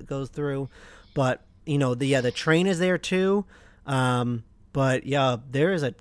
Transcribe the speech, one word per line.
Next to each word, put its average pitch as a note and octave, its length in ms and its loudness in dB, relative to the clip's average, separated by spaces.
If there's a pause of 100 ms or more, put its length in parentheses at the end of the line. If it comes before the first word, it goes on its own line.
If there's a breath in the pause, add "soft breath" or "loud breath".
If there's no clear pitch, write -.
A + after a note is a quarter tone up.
goes C3+ 240 -6
through. C#3 380 -4 (460 soft breath)
But, C3 320 0 (200)
you D3 120 0
know, C3 180 2
the, C3+ 120 -2
yeah, C3+ 140 2
the B2 100 0
train E3 360 2
is F3+ 120 0
there F3+ 180 2
too. F#3+ 480 0 (400 soft breath)
Um, B2 580 0 (300)
but C3 320 0
yeah, C3 320 0 (140)
there D3 200 2
is E3 120 0
a, A#2+ 180 -2